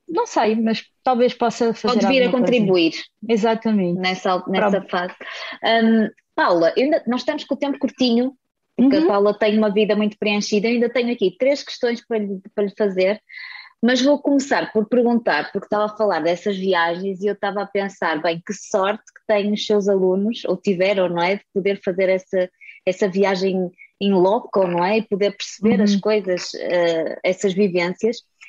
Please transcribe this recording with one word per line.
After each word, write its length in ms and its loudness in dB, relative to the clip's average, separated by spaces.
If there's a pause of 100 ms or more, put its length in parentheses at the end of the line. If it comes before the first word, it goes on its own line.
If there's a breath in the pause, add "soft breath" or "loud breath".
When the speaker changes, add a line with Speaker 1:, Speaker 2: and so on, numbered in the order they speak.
Speaker 1:
não 200 -4
sei, 280 0
mas 300 -2 (180)
talvez 300 2
possa 400 0
fazer 280 0
Speaker 2:
Pode 60 2
vir 160 4
a 40 4
Speaker 1:
alguma 180 2
coisa. 140 2
Speaker 2:
contribuir 340 4 (340)
Speaker 1:
Exatamente. 720 0
Speaker 2:
nessa, 480 -2
nessa 360 0
Speaker 1:
Pronto. 80 -18
Speaker 2:
fase. 240 -4 (500 loud breath)
Hum, 460 4 (240)
Paula, 420 2
ainda, 300 2
nós 160 -2
estamos 220 -6
com 100 -4
o 40 -8
tempo 200 -4
curtinho, 560 0 (420)
porque 220 4
Speaker 1:
Uhum. 60 2
Speaker 2:
a 20 4
Paula 320 2
tem 180 2
uma 160 2
vida 240 2
muito 220 -2
preenchida. 500 -2
Eu 60 0
ainda 160 0
tenho 200 -2
aqui 280 -2
três 240 0
questões 440 -4
para 120 -2
lhe, 200 -6 (160)
para 100 -2
lhe 120 -6
fazer, 440 0 (640 loud breath)
mas 180 2
vou 200 4
começar 520 0
por 140 0
perguntar, 680 0
porque 140 -6
estava 200 0
a 100 -6
falar 240 0
dessas 360 -2
viagens 640 -2
e 60 -2
eu 80 0
estava 280 -6
a 40 -8
pensar, 560 -4
bem, 220 -2
que 80 -8
sorte 520 -2
que 220 -20
têm 260 0
os 140 -4
seus 220 0
alunos, 560 0
ou 120 -2
tiveram, 520 0
não 140 -2
é, 140 0
de 60 -10 (100)
poder 300 -2
fazer 260 -2
essa, 420 -2 (340 loud breath)
essa 240 0
viagem 600 0 (300 loud breath)
in 120 0
loco, 540 2
não 180 0
é, 140 0
e 40 -2
poder 340 -2
perceber 460 0
as 120 4
Speaker 1:
Uhum. 60 0
Speaker 2:
coisas, 540 -2
eh, 680 -2
essas 300 0
vivências. 640 0 (300 loud breath)